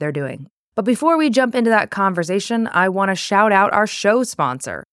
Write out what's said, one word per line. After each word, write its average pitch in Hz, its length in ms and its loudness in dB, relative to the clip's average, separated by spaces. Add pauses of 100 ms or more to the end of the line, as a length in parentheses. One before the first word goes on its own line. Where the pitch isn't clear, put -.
they're 151 100 -4
doing. 139 380 -8 (260)
But 202 100 -4
before 294 320 2
we 311 140 0
jump 254 240 0
into 233 160 2
that 214 220 2
conversation, 196 800 -2
I 185 160 2
want 190 220 0
to 190 40 0
shout 202 380 2
out 196 200 4
our 208 140 2
show 220 380 0
sponsor, 127 580 -6 (100)